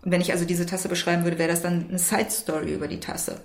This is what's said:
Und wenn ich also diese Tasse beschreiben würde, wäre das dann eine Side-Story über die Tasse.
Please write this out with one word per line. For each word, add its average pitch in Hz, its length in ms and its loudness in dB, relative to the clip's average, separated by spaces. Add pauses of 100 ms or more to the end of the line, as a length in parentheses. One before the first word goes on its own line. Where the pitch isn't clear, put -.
Und 175 80 0
wenn 180 80 6
ich 180 120 2
also 175 120 2
diese 175 220 2
Tasse 180 240 -4
beschreiben 170 340 2
würde, 170 140 0
wäre 165 120 2
das 170 120 2
dann 175 260 0
eine 185 100 -2
Side-Story 175 760 0
über - 140 -4
die - 120 -8
Tasse. - 440 -6